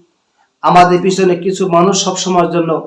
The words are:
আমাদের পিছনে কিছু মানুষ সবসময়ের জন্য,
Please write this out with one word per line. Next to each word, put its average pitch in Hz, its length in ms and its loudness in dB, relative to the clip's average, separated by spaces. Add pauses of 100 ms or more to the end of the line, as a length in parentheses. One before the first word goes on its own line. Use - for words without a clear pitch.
(640)
আমাদের 175 400 2
পিছনে 185 340 0
কিছু 185 320 -4
মানুষ 175 360 2
সবসময়ের 180 460 0
জন্য, 165 200 -2 (160)